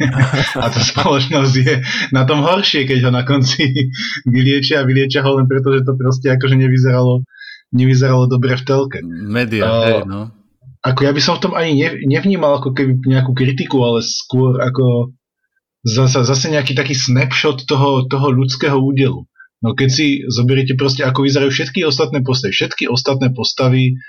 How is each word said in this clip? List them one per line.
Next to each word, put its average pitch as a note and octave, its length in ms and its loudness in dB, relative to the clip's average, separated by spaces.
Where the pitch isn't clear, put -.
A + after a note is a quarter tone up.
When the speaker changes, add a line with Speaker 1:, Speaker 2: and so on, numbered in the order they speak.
Speaker 1:
<laughs> C#3 300 -4
A B2 100 -2
tá A#2 140 -2
spoločnosť C#3 800 0
je C3+ 160 2
na C3 160 2
tom C#3 160 2
horšie, E3 440 0
keď B2+ 180 0
ho B2+ 80 2
na B2 120 0
konci C3+ 460 0
<laughs> - 280 -8
vyliečia C3+ 540 2
a C3+ 60 0
vyliečia C3+ 340 2
ho C#3 160 2
len C3+ 80 2
preto, C3 260 0
že C3+ 120 2
to C3 100 0
proste C3 380 -2
akože C3 260 2
nevyzeralo, B2+ 640 2
nevyzeralo B2+ 560 4
dobre C3 280 0
v B2+ 100 -6
telke. C3+ 380 0
Speaker 2:
Média, G#2 600 -4
Speaker 1:
A A2 80 2
Speaker 2:
hej, A2+ 220 2
no. G2+ 260 -10
Speaker 1:
ako B2+ 200 0
ja C#3 80 2
by C#3+ 80 0
som D#3 160 0
v - 80 -6
tom F3 100 -2
ani E3 220 -2
nev-, C#3+ 260 0
nevnímal D3+ 640 0
ako C3+ 80 -4
keby C3 320 0
nejakú C3 320 0
kritiku, B2+ 480 0
ale A#2 180 0
skôr B2+ 600 -2
ako B2+ 500 0
zasa-, B2+ 400 2
zase C3+ 260 0
nejaký C#3+ 260 -2
taký C#3+ 200 -2
snapshot C3 680 0
toho, C3+ 420 0
toho C3+ 220 -2
ľudského C3+ 480 0
údelu. C3+ 500 0
No A2+ 160 -2
keď C3+ 100 2
si C#3+ 180 0
zoberiete C3 480 0
proste, C3+ 320 -2
ako C3 160 0
vyzerajú C#3 260 2
všetky D#3 380 -2
ostatné D3 340 -2
postavy. B2+ 300 -2
Všetky - 340 -4
ostatné B2+ 460 0
postavy B2+ 640 0